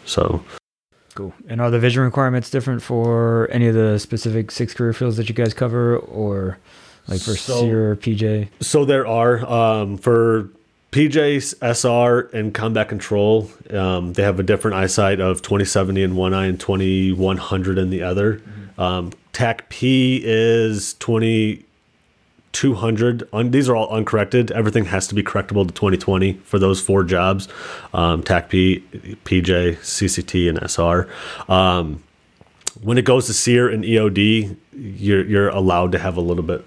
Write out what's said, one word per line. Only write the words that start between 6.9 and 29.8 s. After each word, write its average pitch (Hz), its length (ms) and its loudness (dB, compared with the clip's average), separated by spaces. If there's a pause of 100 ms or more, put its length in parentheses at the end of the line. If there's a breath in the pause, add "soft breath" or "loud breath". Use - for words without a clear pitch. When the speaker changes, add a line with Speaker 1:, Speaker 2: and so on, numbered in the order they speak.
Speaker 2:
like, 92 140 -4
for 107 160 -4
Speaker 1:
So 123 240 -4
Speaker 2:
sear, 110 360 2
P 110 180 -2
J? 107 360 -2 (100)
Speaker 1:
So 143 240 2
there 135 220 2
are, 117 440 2
um, 110 460 2
for 113 540 2 (400)
P 147 180 2
Js, 147 540 0
S 117 220 0
R, 120 480 4
and 107 200 -4
combat 110 360 -2
control, 107 600 0 (200)
um, 92 440 -2
they 101 80 0
have 98 180 0
a - 20 0
different 98 340 0
eyesight 95 440 0
of 92 220 0
twenty 101 220 0
seventy 95 380 0
in 92 140 0
one 92 180 0
eye 95 120 0
and 92 120 -2
twenty 95 540 0
one 95 240 0
hundred 92 420 -2
in 92 120 -2
the 90 120 -4
other. 101 320 0
Speaker 2:
Mm-hmm. 104 460 -16
Speaker 1:
Um, 90 320 -4 (200)
tac - 360 -4
P 127 560 0
is 113 680 0
twenty 113 680 0 (880)
two 139 220 0
hundred. 113 580 0
Un-, 117 180 0
these 131 180 2
are 123 60 2
all 110 160 0
uncorrected. 110 640 0
Everything 107 320 0
has 92 240 -4
to 101 80 -8
be 101 80 0
correctable 101 420 -2
to 85 80 -6
twenty 95 220 2
twenty 95 380 0 (100)
for 101 160 0
those 95 200 2
four 98 220 2
jobs. 92 460 0 (440 loud breath)
Um, 85 300 0
tac 87 260 0
P, 92 300 4 (460)
P 92 160 2
J, 87 420 0